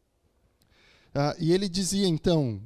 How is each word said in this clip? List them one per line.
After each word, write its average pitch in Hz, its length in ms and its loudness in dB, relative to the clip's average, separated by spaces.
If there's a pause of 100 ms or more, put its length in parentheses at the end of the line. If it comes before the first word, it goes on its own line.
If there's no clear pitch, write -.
(1120)
Ah, 143 280 -2
e 165 120 2
ele 196 160 0
dizia, 190 380 -2
então, 151 600 0